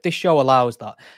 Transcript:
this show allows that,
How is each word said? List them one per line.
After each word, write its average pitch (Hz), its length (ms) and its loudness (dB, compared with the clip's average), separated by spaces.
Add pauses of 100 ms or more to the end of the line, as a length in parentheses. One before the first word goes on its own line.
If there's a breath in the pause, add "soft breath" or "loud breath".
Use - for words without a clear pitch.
this 175 100 -4
show 165 260 0
allows 131 380 2
that, 107 180 -16 (220 loud breath)